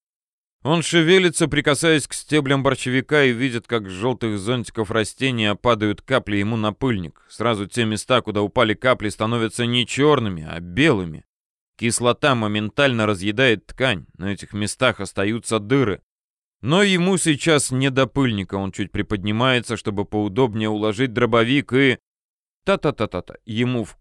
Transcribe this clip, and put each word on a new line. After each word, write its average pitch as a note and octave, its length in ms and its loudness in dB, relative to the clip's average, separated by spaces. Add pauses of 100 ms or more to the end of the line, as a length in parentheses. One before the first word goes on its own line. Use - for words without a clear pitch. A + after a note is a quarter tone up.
(640)
Он D#3 200 0
шевелится, E3+ 640 4
прикасаясь D3 600 0
к - 40 -20
стеблям C#3 500 0
борщевика, C3 600 0
и B2+ 80 4
видит, A#2 340 -4
как G#2+ 220 -4
с F#2+ 40 -10
желтых G#2+ 460 -2
зонтиков A2 520 -4
растения A2 640 0
падают G#2+ 480 0
капли G#2 360 -2
ему G#2+ 180 0
на G#2+ 160 -2
пыльник. G2 560 -4
Сразу G#2+ 380 -2
те A#2 180 -2
места, A2 360 0
куда G#2 220 -2
упали G#2+ 320 0
капли, A2+ 340 0
становятся A2+ 560 -2
не A#2+ 220 0
черными, A#2 640 0
а E2 120 -10
белыми. F2+ 640 0 (520)
Кислота A#2+ 580 0
моментально G#2+ 720 0
разъедает G#2+ 600 0
ткань, A2+ 400 -4 (100)
на G2 160 -6
этих - 220 -12
местах G#2 460 -2
остаются G#2+ 580 -2
дыры. G#2+ 440 0 (600)
Но D#3+ 200 2
ему F#3 340 2
сейчас D#3 540 2
не C3 200 0
до C3 160 2
пыльника, G#2+ 500 -2
он G2 160 -4
чуть G2 180 -6
приподнимается, G#2+ 840 -2
чтобы G2+ 280 -4
поудобнее G#2+ 640 -2
уложить G#2+ 440 -2
дробовик, A#2 600 0
и... C3 260 4 (680)
Та-та-та-та-та. A2+ 680 -2 (100)
Ему A#2+ 380 -2
в - 160 -16